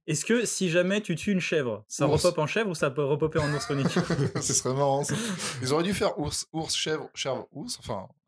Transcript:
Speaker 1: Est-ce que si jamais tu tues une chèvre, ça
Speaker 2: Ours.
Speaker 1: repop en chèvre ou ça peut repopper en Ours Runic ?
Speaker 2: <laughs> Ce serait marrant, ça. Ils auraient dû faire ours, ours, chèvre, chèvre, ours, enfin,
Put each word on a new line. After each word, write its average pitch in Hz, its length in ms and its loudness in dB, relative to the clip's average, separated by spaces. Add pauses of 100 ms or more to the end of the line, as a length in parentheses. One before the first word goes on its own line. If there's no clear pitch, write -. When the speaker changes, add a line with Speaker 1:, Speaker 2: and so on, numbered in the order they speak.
Speaker 1:
Est-ce 156 180 -2
que 233 220 4
si 185 240 0
jamais 180 320 2
tu 175 140 -2
tues 208 160 -2
une 185 80 2
chèvre, 127 480 0
ça - 180 0
Speaker 2:
Ours. 147 180 4
Speaker 1:
repop 175 140 4
en 151 80 2
chèvre 208 240 0
ou 165 60 -2
ça 151 140 2
peut 143 140 -2
repopper 151 360 0
en 147 120 0
Ours 143 140 -2
Runic ? 139 220 0
Speaker 2:
<laughs> 151 520 0
Ce 139 140 -2
serait 127 200 0
marrant, 139 280 2
ça. - 120 -2 (460)
Ils 131 120 0
auraient 156 100 4
dû 196 100 0
faire 185 280 0
ours, 147 320 -4
ours, 160 220 -4
chèvre, 151 400 -2
chèvre, 123 360 -4
ours, 220 300 -10
enfin, 95 260 -6 (220)